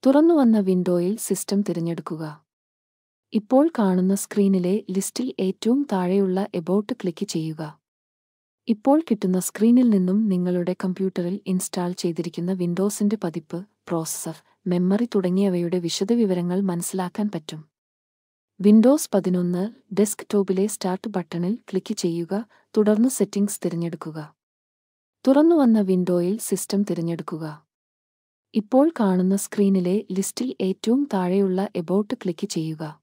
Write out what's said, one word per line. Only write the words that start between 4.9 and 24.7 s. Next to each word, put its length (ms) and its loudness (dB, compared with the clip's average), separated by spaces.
ഏറ്റവും 520 0
താഴെയുള്ള 560 0
About 360 -2
ക്ലിക്ക് 340 -6
ചെയ്യുക. 520 -8
ഇപ്പോൾ 340 2
കിട്ടുന്ന 380 0
സ്ക്രീനിൽ 500 4
നിന്നും 400 2
നിങ്ങളുടെ 540 0
കമ്പ്യൂട്ടറിൽ 640 -4
ഇൻസ്റ്റാൾ 440 -4
ചെയ്തിരിക്കുന്ന 600 -4
Windows-ന്റെ 720 -2
പതിപ്പ്, 440 -8
പ്രോസസർ, 480 -6
മെമ്മറി 380 2
തുടങ്ങിയവയുടെ 720 0
വിശദവിവരങ്ങൾ 840 0
മനസ്സിലാക്കാൻ 760 -4
പറ്റും. 300 -12
Windows 520 6
പതിനൊന്ന് 840 -2
ഡെസ്ക്ടോപ്പിലെ 720 0
സ്റ്റാർട്ട് 400 -6
ബട്ടണിൽ 480 -4
ക്ലിക്ക് 380 -8
ചെയ്യുക, 540 -4
തുടർന്ന് 320 4
സെറ്റിംഗ്സ് 560 -2
തിരഞ്ഞെടുക്കുക. 720 -8